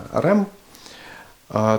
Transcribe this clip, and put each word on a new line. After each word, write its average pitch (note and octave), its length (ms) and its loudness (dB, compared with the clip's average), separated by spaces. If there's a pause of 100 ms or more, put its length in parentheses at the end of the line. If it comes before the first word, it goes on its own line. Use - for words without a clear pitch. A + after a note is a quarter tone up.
(120)
рем. G3 340 2 (1000)
А, A2 300 0